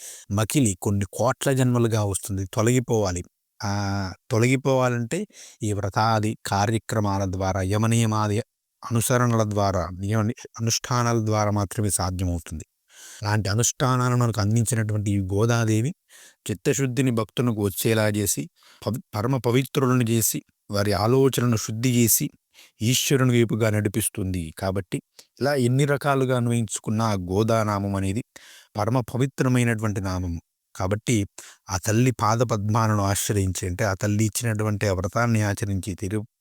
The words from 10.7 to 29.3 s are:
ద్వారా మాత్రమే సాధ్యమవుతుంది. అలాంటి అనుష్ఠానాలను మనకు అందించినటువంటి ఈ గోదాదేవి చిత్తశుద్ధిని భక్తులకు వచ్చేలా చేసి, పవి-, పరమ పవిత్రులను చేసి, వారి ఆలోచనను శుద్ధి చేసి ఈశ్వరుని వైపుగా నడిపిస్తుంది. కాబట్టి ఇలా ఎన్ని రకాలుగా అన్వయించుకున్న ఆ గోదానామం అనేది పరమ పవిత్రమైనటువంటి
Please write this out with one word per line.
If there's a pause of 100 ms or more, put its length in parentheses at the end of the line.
ద్వారా
మాత్రమే
సాధ్యమవుతుంది. (520)
అలాంటి
అనుష్ఠానాలను
మనకు
అందించినటువంటి
ఈ
గోదాదేవి (540)
చిత్తశుద్ధిని
భక్తులకు
వచ్చేలా
చేసి, (400)
పవి-, (100)
పరమ
పవిత్రులను
చేసి, (300)
వారి
ఆలోచనను
శుద్ధి
చేసి (540)
ఈశ్వరుని
వైపుగా
నడిపిస్తుంది. (160)
కాబట్టి (380)
ఇలా
ఎన్ని
రకాలుగా
అన్వయించుకున్న
ఆ
గోదానామం
అనేది (520)
పరమ
పవిత్రమైనటువంటి